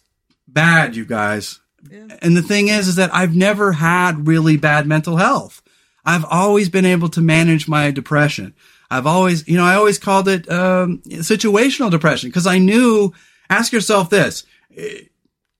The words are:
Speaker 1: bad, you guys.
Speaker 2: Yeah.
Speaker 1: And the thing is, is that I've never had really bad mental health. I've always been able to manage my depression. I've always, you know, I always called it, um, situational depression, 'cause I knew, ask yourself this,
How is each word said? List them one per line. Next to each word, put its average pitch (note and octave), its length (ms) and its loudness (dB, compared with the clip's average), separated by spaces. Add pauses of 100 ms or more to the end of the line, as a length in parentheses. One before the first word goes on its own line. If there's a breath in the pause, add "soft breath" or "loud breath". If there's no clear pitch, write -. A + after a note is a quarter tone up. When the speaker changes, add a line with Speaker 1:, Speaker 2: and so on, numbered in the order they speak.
(480)
Speaker 1:
bad, D3+ 480 2
you A2+ 100 -10
guys. G#2 540 -6 (300)
Speaker 2:
Yeah. - 320 -20
Speaker 1:
And E3+ 160 2
the E3 60 0
thing G3+ 240 0
is, G#3 200 0
is F3+ 100 0
that F#3 160 0
I've F3 220 0
never G3 360 0
had E3 560 0
really D#3+ 300 2
bad D3 280 0
mental D#3 320 -2
health. F#3+ 460 -2 (420)
I've E3 200 -2
always G3+ 440 0
been F#3 160 2
able F3 240 2
to E3 120 -2
manage D#3+ 460 2
my D3 220 0
depression. C#3 640 -4 (380 soft breath)
I've B2+ 160 -4
always, F3 400 0
you E3+ 100 0
know, F3 60 0
I F3+ 120 2
always G#3 220 2
called G3 300 0
it, F#3 240 -2
um, F#3 560 -2
situational G#3 840 0
depression, D3+ 420 -2
'cause F3+ 140 -2
I F#3 140 2
knew, G#3+ 520 2 (380 soft breath)
ask G#3+ 240 -2
yourself G3+ 380 0
this, E3+ 320 0 (1160 soft breath)